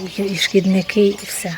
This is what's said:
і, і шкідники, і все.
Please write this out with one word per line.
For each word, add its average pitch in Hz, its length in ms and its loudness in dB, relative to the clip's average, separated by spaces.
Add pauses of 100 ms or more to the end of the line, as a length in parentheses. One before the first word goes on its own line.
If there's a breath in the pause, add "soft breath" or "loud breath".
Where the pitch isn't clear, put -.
(180)
і, 202 40 -2
і 196 140 -4
шкідники, 190 720 2
і 202 200 0
все. 170 320 -8